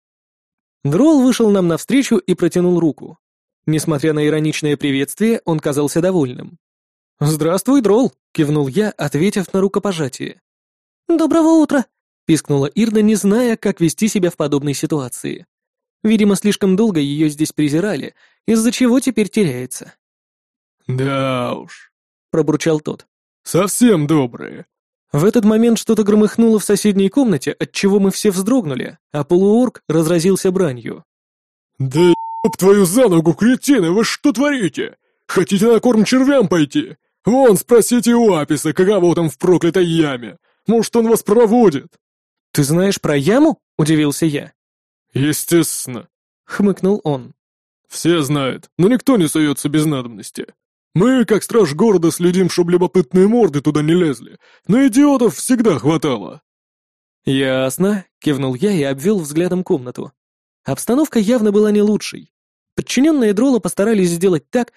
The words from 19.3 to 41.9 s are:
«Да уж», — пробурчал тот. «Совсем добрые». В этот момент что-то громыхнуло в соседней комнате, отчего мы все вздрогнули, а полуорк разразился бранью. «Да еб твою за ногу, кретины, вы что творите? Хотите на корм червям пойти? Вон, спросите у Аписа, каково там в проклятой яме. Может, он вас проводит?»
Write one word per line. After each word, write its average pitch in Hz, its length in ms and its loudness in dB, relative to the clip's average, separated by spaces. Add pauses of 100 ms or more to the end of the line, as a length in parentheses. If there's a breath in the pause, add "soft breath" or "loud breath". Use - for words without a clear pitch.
«Да 131 680 -2
уж», — - 380 -18 (380)
пробурчал 151 480 0
тот. - 280 -10 (360)
«Совсем 190 640 2
добрые». 135 600 -4 (440)
В 147 140 0
этот 220 200 2
момент 220 340 2
что-то 220 260 0
громыхнуло 214 560 2
в - 40 -8
соседней 196 440 0
комнате, 190 500 -2
отчего 196 400 0
мы 196 140 2
все - 180 -2
вздрогнули, 185 680 -4 (120)
а 147 140 -4
полуорк 208 640 2
разразился 170 640 0
бранью. 143 520 -6 (720)
«Да 135 220 -2 (440)
еб 185 120 -2
твою 196 280 4
за 214 240 2
ногу, 165 260 2
кретины, 233 560 0
вы 208 140 0
что - 280 -2
творите? 247 640 -4 (280)
Хотите 196 460 0
на 220 80 4
корм 220 240 2
червям 262 420 2
пойти? - 520 -4 (260)
Вон, 240 320 4
спросите 240 580 2
у 233 200 4
Аписа, 151 380 -2
каково 185 440 2
там 170 120 0
в - 100 -10
проклятой 175 480 2
яме. 143 520 -4 (300)
Может, 220 260 0
он 226 140 2
вас 226 160 2
проводит?» 208 720 2 (560)